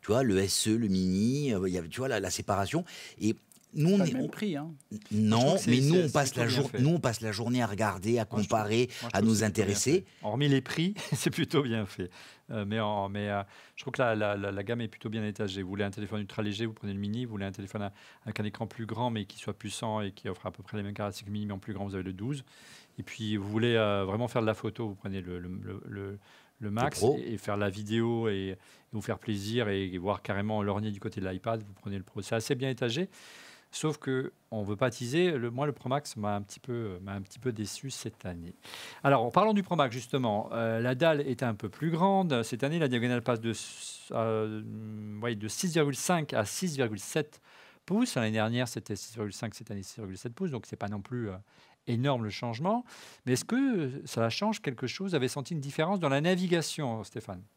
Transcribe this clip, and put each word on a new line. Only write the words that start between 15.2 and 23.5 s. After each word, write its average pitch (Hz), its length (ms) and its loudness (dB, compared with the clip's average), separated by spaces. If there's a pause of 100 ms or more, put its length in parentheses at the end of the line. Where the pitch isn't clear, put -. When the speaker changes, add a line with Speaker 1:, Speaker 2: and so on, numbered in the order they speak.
Speaker 3:
étagée. 101 360 -4
Vous 90 80 -6
voulez 101 140 -2
un 101 80 -2
téléphone 104 300 -6
ultra 104 200 -6
léger, 104 240 -2
vous 110 80 -6
prenez 104 200 -8
le 98 60 -6
mini. 104 260 -4
Vous 113 60 -10
voulez 98 140 -4
un 98 60 -4
téléphone 98 300 -8
à, 101 120 -6 (300)
avec 110 160 -8
un 107 60 -2
écran 107 220 -6
plus - 180 -10
grand, 113 240 -2
mais 107 160 -2
qui - 120 -18
soit - 160 -8
puissant 107 480 -6
et 98 100 -4
qui - 180 -10
offre 92 160 -8
à 95 60 -6
peu 104 120 -16
près - 140 -10
les 104 60 -4
mêmes 101 100 -6
caractéristiques 101 340 -6
que 101 40 -8
le - 20 -6
mini, 104 140 -4
mais 104 60 -4
en 95 60 -6
plus 104 140 -10
grand, 98 120 -4
vous 98 100 -6
avez 92 80 -4
le 95 100 -6
douze. 123 300 -6 (560)
Et - 40 -8
puis, 107 320 -4
vous 101 140 -2
voulez, 113 260 4